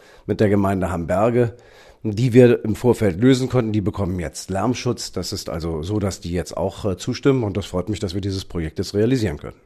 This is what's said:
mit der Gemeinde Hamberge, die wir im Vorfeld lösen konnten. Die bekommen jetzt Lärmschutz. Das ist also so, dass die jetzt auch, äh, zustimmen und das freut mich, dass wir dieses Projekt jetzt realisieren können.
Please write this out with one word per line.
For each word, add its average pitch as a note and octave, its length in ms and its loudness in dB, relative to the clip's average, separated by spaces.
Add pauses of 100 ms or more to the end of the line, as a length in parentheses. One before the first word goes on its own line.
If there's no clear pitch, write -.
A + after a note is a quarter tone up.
(280)
mit G#2 120 0
der G#2+ 100 4
Gemeinde G2 420 2
Hamberge, G#2 640 0 (460)
die A2+ 320 -2
wir B2 300 8
im G#2+ 120 -2
Vorfeld G#2 440 2
lösen B2+ 300 4
konnten. A2+ 220 0
Die G#2+ 100 0
bekommen F#2 380 -2
jetzt E2 320 -8
Lärmschutz. A#2 600 -4
Das F#2 220 -6
ist - 160 -8
also E2 320 -4
so, G2+ 180 -2
dass F#2+ 200 -2
die E2+ 120 -8
jetzt F2 240 -4
auch, F#2+ 300 -4
äh, F#2 120 -2
zustimmen C3 460 0
und G2+ 140 -4
das G2 80 -4
freut F2+ 240 -6
mich, G2 100 -4
dass F2 140 -6
wir G2 80 -4
dieses G2 240 -4
Projekt D#2+ 320 -6
jetzt F#2+ 160 -6
realisieren G#2+ 440 0
können. - 280 -14